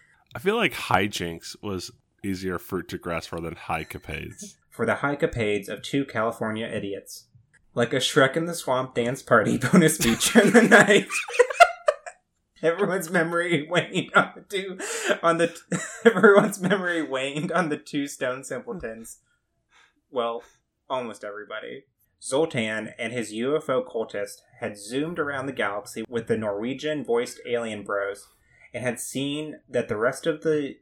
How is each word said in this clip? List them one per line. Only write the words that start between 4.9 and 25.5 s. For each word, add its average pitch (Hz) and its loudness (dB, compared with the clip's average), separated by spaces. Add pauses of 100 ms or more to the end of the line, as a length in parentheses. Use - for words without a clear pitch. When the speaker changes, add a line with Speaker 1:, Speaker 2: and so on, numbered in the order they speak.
Speaker 2:
high 143 -2
capades 104 -2
of - -10
two 139 -2
California 113 -4
idiots. 98 -10 (480)
Like 120 0
a 147 2
Shrek - 4
in 165 0
the 175 -6
Swamp 131 -2
dance 120 -2
party 120 4
<laughs> 120 -2
bonus 160 8
feature - 4
in 202 6
the 233 10
night. 202 8
<laughs> - 2
Everyone's 170 0
memory 170 0
waned 170 -2
on - 4
the 180 -18
two, 190 -8 (440)
on 165 4
the, 170 0 (460)
<laughs> - 6
everyone's 208 8
memory 180 0
waned 139 -4
on 170 0
the 143 -4
two 143 -6
stone 135 -6
simpletons. 113 -12 (920)
Well, 120 -2 (460)
almost 120 -6
everybody. 107 -12 (380)
Zoltan 113 -2
and 113 -6
his 110 -6
U 123 0
F 156 -4
O 127 2
cultist 107 -6 (180)
had 110 -6
zoomed 139 -6
around 143 -4
the 139 -6